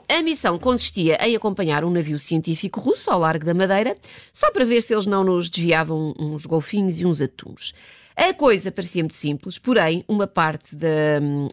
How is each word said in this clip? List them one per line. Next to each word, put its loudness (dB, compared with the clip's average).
a 2
missão 0
consistia 0
em 2
acompanhar 0
um 0
navio 0
científico -4
russo -2
ao 2
largo 0
da 2
Madeira, 2
só 0
para 2
ver 4
se -2
eles 0
não 2
nos 2
desviavam 0
uns -6
golfinhos -2
e 2
uns 2
atuns. -8
A 2
coisa 2
parecia -4
muito -4
simples, -4
porém, 2
uma 0
parte -4
da, -4